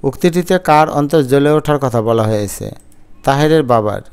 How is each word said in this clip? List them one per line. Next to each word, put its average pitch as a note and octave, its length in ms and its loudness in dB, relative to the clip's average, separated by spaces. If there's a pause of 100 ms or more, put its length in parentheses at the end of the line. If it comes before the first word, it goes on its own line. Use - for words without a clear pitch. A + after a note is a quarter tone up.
উক্তিটিতে F3 560 -2
কার D#3 320 2
অন্তর D3 320 0
জ্বলে C#3 280 2
ওঠার D3+ 280 0
কথা A#2+ 240 -2
বলা A2+ 200 0
হয়েছে? G#2+ 480 -4 (540)
তাহেরের D3+ 380 2
বাবার। G#2+ 380 0 (120)